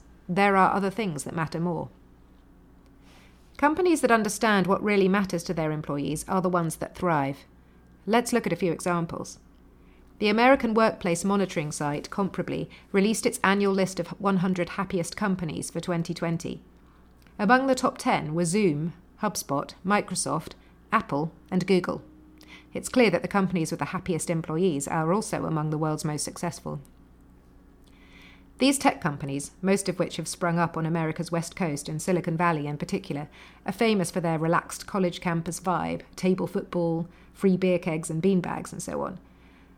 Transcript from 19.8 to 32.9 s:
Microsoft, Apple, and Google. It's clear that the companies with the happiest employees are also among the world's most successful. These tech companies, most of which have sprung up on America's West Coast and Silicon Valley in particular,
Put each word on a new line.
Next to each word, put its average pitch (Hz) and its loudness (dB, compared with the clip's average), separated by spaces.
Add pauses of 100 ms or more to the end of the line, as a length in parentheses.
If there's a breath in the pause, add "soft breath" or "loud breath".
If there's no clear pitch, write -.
Microsoft, 185 -2 (400 soft breath)
Apple, 147 0 (200)
and 185 0
Google. 180 2 (720 loud breath)
It's - -8
clear 240 4
that 170 0
the 196 -6
companies 185 0
with 170 -6
the 147 -4
happiest 175 -4
employees 160 0
are 160 0
also - -2
among 156 -2
the 156 -2
world's 156 -2
most 151 -4
successful. - -8 (1800 loud breath)
These 277 4
tech - 2
companies, 143 -4 (100)
most 196 2
of 175 -2
which - -2
have 160 -6
sprung 170 0
up 165 0
on 160 -2
America's 160 -2
West 165 -4
Coast 151 -4
and 156 -6
Silicon 170 0
Valley 160 0
in 147 -4
particular, 151 -6 (360 loud breath)